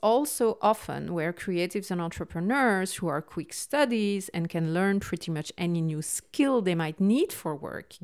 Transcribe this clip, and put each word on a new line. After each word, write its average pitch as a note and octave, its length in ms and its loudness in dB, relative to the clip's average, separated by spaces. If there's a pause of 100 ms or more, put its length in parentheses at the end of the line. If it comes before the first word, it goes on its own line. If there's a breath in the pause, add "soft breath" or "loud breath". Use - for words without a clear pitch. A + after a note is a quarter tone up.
also A#3 600 2
often D#3 520 0
where E3+ 200 -2
creatives F3+ 580 -2
and F3+ 80 -2
entrepreneurs F#3+ 960 0
who F3 120 -2
are D3+ 140 0
quick - 300 -10
studies A3 800 0
and E3+ 200 -4
can E3 240 0
learn G3 280 2
pretty - 280 -6
much D3+ 280 -4
any E3+ 240 0
new D#3 200 -2
skill - 600 0
they F#3 140 2
might D#3+ 240 -2
need A3+ 340 4
for - 220 -6
work - 480 -10